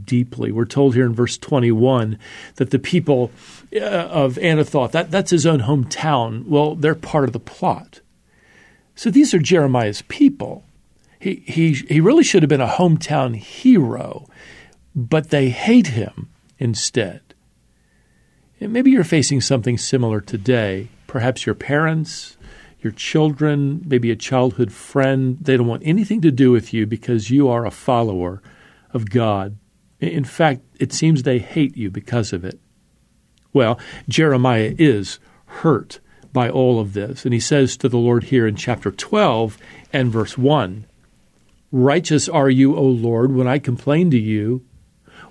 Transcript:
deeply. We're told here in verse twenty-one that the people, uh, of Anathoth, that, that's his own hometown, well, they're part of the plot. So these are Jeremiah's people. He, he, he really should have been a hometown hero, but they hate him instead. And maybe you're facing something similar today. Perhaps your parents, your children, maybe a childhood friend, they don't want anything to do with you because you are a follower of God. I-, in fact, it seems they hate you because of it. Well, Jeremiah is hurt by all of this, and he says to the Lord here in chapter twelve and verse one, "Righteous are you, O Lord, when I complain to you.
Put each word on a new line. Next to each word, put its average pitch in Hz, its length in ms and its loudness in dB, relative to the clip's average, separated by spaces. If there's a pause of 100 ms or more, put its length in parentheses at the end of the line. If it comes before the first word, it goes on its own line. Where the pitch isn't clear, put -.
deeply. 120 440 -2
We're 110 140 -2
told 135 320 2
here 127 100 2
in 117 80 -2
verse 117 240 -2
twenty-one 120 800 0 (380)
that - 160 -4
the 135 80 2
people, 131 520 0 (440)
uh, - 40 -4
of 165 580 -2
Anathoth, 151 560 0
that, 165 180 -4
that's 190 200 -2
his 156 140 2
own 156 180 2
hometown, 123 840 -2
well, 151 300 0
they're 156 200 0
part 156 300 -2
of 120 80 -2
the 120 60 -8
plot. - 600 -6 (960)
So - 140 -4
these 269 240 6
are 185 60 4
Jeremiah's 131 640 2
people. - 600 0 (560)
He, - 260 -6
he, 160 280 2
he 139 260 0
really 262 240 6
should 180 200 4
have 143 60 4
been 139 120 2
a 120 60 2
hometown 147 680 0
hero, 120 920 0 (720)
but 151 340 -2
they 139 200 2
hate 214 380 4
him - 420 -6 (280)
instead. 110 640 -4 (1400)
And 208 100 -8
maybe 262 200 4
you're 240 120 4
facing 143 380 0
something 120 360 0
similar 113 440 -2
today. 107 680 -2 (200)
Perhaps 127 380 -4
your 107 100 -2
parents, 160 840 -4 (480)
your 110 60 -6
children, 147 920 -2
maybe 120 280 0
a 113 40 -2
childhood 123 560 -2
friend, 135 720 -2
they 131 160 2
don't 120 80 2
want 117 180 -4
anything 196 380 0
to 160 80 4
do 127 220 4
with 117 200 2
you 110 140 -2
because 110 460 -4
you 139 180 4
are 117 160 -2
a 101 60 -8
follower 101 720 -2 (500)
of 110 160 -6
God. 104 480 -2 (420)
I-, 165 60 -4
in 160 180 -4
fact, 135 380 -2 (180)
it - 140 -4
seems 160 300 0
they 127 160 0
hate 139 360 -4
you 104 140 -8
because 104 420 -6
of 90 140 -8
it. - 140 -14 (920)
Well, 123 260 2 (280)
Jeremiah 127 680 2
is 117 400 2 (300)
hurt - 520 -2 (320)
by 123 160 0
all 127 320 2
of 101 140 -6
this, 104 320 -8
and 127 80 -2
he 113 60 0
says 135 380 0
to 131 120 -2
the 120 80 0
Lord 120 280 2
here 120 200 2
in 107 100 -2
chapter 104 360 -6
twelve 117 680 -2 (340)
and 127 200 0
verse 110 260 -4
one, 123 480 0 (840)
"Righteous 143 580 0
are 139 220 2
you, 135 240 4
O 160 80 0
Lord, 117 500 2
when 127 140 0
I 131 100 0
complain 147 540 -2
to 123 80 2
you. 107 440 -4 (680)